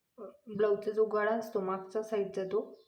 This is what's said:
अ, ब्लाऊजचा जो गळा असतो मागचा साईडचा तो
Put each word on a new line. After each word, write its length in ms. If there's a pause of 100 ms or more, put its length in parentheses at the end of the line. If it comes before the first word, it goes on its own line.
(180)
अ, 40 (340)
ब्लाऊजचा 340
जो 140
गळा 280
असतो 280
मागचा 420
साईडचा 420
तो 440